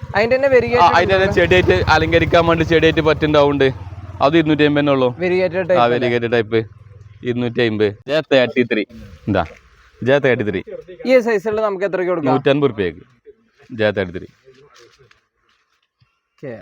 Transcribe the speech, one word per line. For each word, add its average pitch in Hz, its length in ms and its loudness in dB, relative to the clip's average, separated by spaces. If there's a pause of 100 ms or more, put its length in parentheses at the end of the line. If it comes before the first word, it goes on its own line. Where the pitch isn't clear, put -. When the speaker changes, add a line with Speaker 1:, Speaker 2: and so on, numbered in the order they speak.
(160)
Speaker 1:
അതിന്റെ 233 220 0
തന്നെ 277 100 0
Speaker 2:
ആ, 269 60 0
Speaker 1:
variegated 233 420 4
Speaker 2:
അതിന്റെ 185 200 2
തന്നെ 190 120 2
Speaker 1:
ഉണ്ടല്ലോ? 202 80 -2 (120)
Speaker 2:
ചെടിയായിട്ട് 180 280 4 (180)
അലങ്കരിക്കാൻ 160 560 2
വേണ്ടി 165 220 2
ചെടിയായിട്ട് 160 360 2
പറ്റുന്നുണ്ടാവുണ്ട്, 143 600 2 (580)
അത് 147 140 2
ഇരുന്നൂറ്റി 151 300 2
അമ്പത് 147 120 0
തന്നെ 143 140 0
ഉള്ളൂ. 127 140 0 (140)
Speaker 1:
Variegated 180 360 -2
Speaker 2:
ആ, 175 100 -4
Speaker 1:
type 131 140 2
അല്ലേ? 120 140 0
Speaker 2:
variegated 120 380 -2
type 113 200 -2 (760)
ഇരുന്നൂറ്റി 120 380 -4
അമ്പത്. 107 220 0 (200)
ജെ 147 80 -2 (140)
തേർട്ടി 127 400 2
ത്രീ. 107 120 -2 (440)
എന്താ? 95 160 0 (640)
ജെ 135 80 4 (100)
തേർട്ടി 120 240 0
ത്രീ. 95 120 -4 (480)
Speaker 1:
ഈ - 20 4 (160)
size 208 240 -2
ഉള്ള 214 160 -4
നമുക്ക് 196 220 -6
എത്രയ്ക്ക് 180 240 -4
കൊടുക്കാം? 151 180 -2
Speaker 2:
നൂറ്റൻപത് 139 420 0
റുപ്യക്ക് 90 300 -6 (760)
ജെ 107 180 2
തേർട്ടി 90 200 -4
ത്രീ. 80 100 -14 (2000)
Speaker 1:
ഓക്കെ, 135 200 -16 (100)